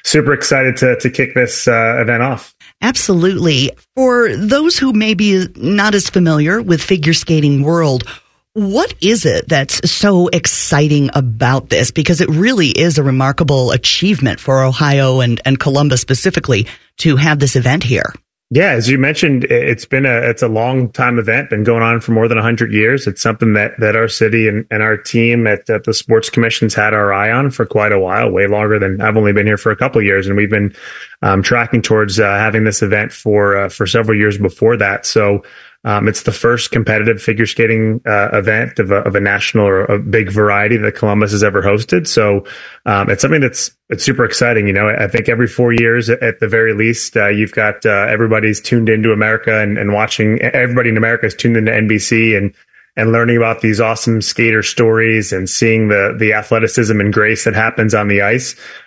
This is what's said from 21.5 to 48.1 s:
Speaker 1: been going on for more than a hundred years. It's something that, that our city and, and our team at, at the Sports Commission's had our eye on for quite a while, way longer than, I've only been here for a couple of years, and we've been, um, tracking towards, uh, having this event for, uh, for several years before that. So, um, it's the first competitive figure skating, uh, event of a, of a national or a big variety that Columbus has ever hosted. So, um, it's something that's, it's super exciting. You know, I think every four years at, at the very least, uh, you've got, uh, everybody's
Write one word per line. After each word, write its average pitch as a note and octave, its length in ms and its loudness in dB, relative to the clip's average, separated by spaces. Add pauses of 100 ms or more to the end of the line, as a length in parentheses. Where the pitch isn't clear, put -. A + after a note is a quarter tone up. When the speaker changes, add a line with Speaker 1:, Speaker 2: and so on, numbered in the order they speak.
Speaker 1:
been G#2+ 140 -2
going A2+ 180 2
on A#2 180 2
for A#2 120 -4
more A2+ 160 2
than A2+ 100 0
a G#2+ 40 0
hundred A2+ 300 0
years. A2 360 0
It's G2 120 -6
something A2+ 340 2
that, G#2+ 260 0
that G#2+ 160 2
our A2+ 100 2
city A2 400 0
and, G#2+ 240 -2
and G#2+ 140 -2
our A2 140 0
team A#2 500 0
at, G#2 200 -2
at G#2+ 140 -2
the A2+ 100 -2
Sports - 380 0
Commission's A2+ 460 0
had G#2 180 0
our G2+ 180 0
eye G2+ 200 0
on C3+ 180 0
for A#2+ 160 -2
quite G#2 240 0
a G2+ 80 2
while, G2 320 0
way G2 160 0
longer G#2 320 0
than, F#2+ 220 -2
I've G#2+ 160 0
only G#2 160 2
been G2+ 160 2
here G#2+ 80 2
for A2 160 0
a G2+ 40 -2
couple C3 220 0
of G#2+ 60 2
years, G2 240 0
and G2 80 0
we've G#2 120 0
been, G#2 280 -2 (460)
um, G2 200 2
tracking A#2+ 400 0
towards, G#2 380 0
uh, G2+ 160 2
having A2 260 0
this G#2+ 200 0
event G#2 280 -2
for, G2+ 460 0
uh, G2 120 -2
for - 160 -6
several A2 320 0
years G#2 220 0
before G#2+ 380 0
that. G2+ 300 -2
So, G2+ 360 0 (440)
um, G#2 220 0
it's G#2+ 140 -4
the A#2 100 -2
first A#2 380 -2
competitive A2 500 0
figure A2+ 240 -2
skating, A2 640 0
uh, G#2 260 0
event G#2+ 460 -2
of G2 120 -2
a, G2+ 120 2
of G2 140 -2
a G2 40 2
national G2 460 0
or F#2+ 180 2
a G#2 140 -2
big G#2+ 320 -2
variety G#2 480 0
that G#2+ 160 -2
Columbus G#2 380 0
has G#2 120 2
ever G2 180 0
hosted. G2+ 440 0
So, G2+ 400 0 (400)
um, G2+ 240 0
it's G2+ 100 -2
something D3 220 2
that's, - 280 -4 (200)
it's A#2 120 -6
super B2+ 220 0
exciting. A2 420 0
You G2+ 60 0
know, G#2 160 0
I G#2+ 200 -2
think A2 200 -2
every A#2+ 180 2
four A#2+ 280 0
years A#2 340 2
at, A#2+ 140 0
at A2+ 180 -4
the A2 80 0
very A2+ 240 2
least, A2+ 460 -2
uh, G2+ 100 2
you've G#2 240 0
got, G#2 320 -2
uh, G#2 240 2
everybody's A2 540 0